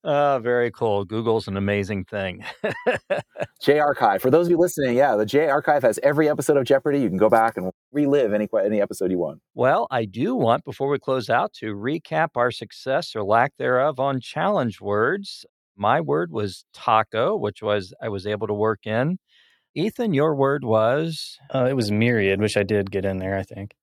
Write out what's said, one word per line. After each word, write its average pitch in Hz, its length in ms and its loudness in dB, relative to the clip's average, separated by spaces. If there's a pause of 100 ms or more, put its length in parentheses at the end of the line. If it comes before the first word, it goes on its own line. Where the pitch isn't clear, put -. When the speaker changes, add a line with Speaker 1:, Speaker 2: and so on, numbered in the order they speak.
Speaker 1:
Oh, 143 380 2
very 120 300 0
cool. 101 340 0
Google's 110 420 -2
an 98 100 -4
amazing 98 480 -2
thing. 95 380 -8 (600)
<laughs> - 580 -8
Speaker 2:
J 147 160 4
Archive. 123 420 2
For 127 120 2
those 170 160 4
of - 20 -4
you 175 80 4
listening, 143 400 0
yeah, 131 180 4
the 107 120 2
J 147 200 2
Archive 147 360 2
has 113 180 2
every 147 260 2
episode 143 300 2
of 127 80 2
Jeopardy. 139 340 2
You 120 80 0
can 90 120 -2
go 110 100 6
back 113 260 4
and 92 160 -4 (200)
relive 139 420 2
any 104 140 0
que-, 101 180 0
any 107 160 2
episode 98 300 -2
you 90 80 0
want. 78 220 -6 (120)
Speaker 1:
Well, 135 380 2
I 120 140 -2
do 120 280 -4
want, 139 320 0
before 139 240 -6
we 143 80 0
close 131 320 -4
out, 123 300 0
to 110 160 -8
recap 156 600 -4
our 123 140 2
success - 640 -6
or 107 80 -4
lack 117 360 2
thereof 131 400 0
on 135 220 -2
challenge 156 600 -2
words. 117 640 -2 (300)
My 113 260 2
word 160 300 -2
was 104 420 -6
taco, 113 640 0
which 104 260 -6
was, 104 400 -2
I 113 80 -6
was 98 160 -6
able 104 220 -4
to 104 80 -2
work 107 320 -2
in. 131 320 -2 (560)
Ethan, 208 400 -2
your 151 180 2
word 135 300 0
was? 127 720 0 (160)
Speaker 3:
Uh, 127 160 2
it 139 40 0
was 110 180 0
myriad, 104 500 2
which 107 160 0
I 101 60 2
did 98 260 0
get 98 160 -4
in 95 140 -2
there, 95 180 -4
I 95 60 -4
think. 101 400 -14